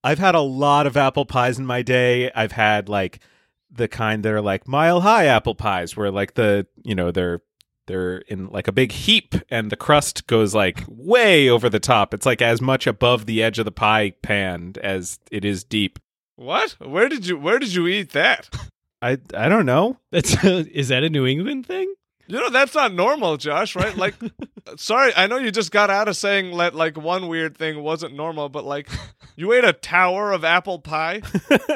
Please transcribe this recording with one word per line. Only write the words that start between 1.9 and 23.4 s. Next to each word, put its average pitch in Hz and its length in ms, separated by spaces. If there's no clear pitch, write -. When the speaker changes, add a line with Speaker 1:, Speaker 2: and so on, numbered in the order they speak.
Speaker 1:
I've 110 160
had, 107 360
like, 98 320
the 117 160
kind 107 360
that 107 100
are, 107 80
like, 98 260
mile 165 340
high 202 240
apple 120 280
pies 92 420
where, 104 140
like, 98 240
the, 101 320
you 110 120
know, 90 160
they're, 87 300
they're 92 320
in, 95 200
like, 98 200
a 107 40
big 117 200
heap - 440
and 113 220
the 104 40
crust - 500
goes, 110 300
like, 95 320
way 170 640
over 120 200
the 104 100
top. 107 340
It's, 104 120
like, 123 160
as 117 200
much 131 260
above 120 400
the 110 160
edge 113 160
of 110 60
the 104 60
pie 107 400
pan 92 580
as 95 380
it 101 140
is 104 180
deep. 208 360
Speaker 2:
What? 160 440
Where 170 300
did 247 180
you, 180 100
where 175 220
did 240 160
you 175 120
eat 190 260
that? 165 360
<laughs> - 280
Speaker 1:
I, 127 160
I 110 160
don't 208 160
know. 165 320
Speaker 3:
That's - 220
<laughs> - 100
a, 180 240
is 135 120
that 131 140
a 165 60
New 143 160
England 208 400
thing? 381 280
Speaker 2:
You 226 120
know, 247 120
that's 262 240
not 254 180
normal, 185 440
Josh, 151 380